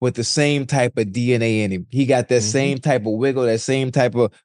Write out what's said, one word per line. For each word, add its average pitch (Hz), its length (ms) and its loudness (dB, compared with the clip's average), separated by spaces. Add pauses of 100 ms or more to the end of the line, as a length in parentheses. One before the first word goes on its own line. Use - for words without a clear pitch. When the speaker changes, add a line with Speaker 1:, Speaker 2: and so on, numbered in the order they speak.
Speaker 1:
with 127 140 -2
the 117 100 -4
same 147 400 0
type 127 320 0
of 104 160 -2
D 123 200 0
N 117 80 2
A 113 220 0
in 98 80 -2
him. 90 180 -6
He 131 160 0
got 123 220 2
that 123 140 4
Speaker 2:
Mm-hmm. 104 80 -2
Speaker 1:
same 135 300 0
type 127 260 0
of 110 80 -2
wiggle, 127 300 0
that 113 160 2
same 135 300 -2
type 123 260 0
of 117 180 0 (120)